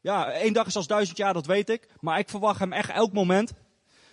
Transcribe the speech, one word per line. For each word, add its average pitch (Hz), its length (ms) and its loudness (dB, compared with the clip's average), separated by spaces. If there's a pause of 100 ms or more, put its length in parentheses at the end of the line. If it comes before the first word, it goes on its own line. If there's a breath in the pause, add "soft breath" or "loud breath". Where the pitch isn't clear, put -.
Ja, 170 300 -2
één 190 220 0
dag 220 140 2
is 185 100 -6
als 190 100 -4
duizend 208 300 0
jaar, 196 160 0
dat 165 140 -4
weet 196 220 0
ik. 226 200 -4 (120)
Maar 160 180 0
ik 202 100 -2
verwacht 208 300 0
hem 185 140 -2
echt 208 180 -4
elk 208 220 2
moment. 196 400 2 (600 soft breath)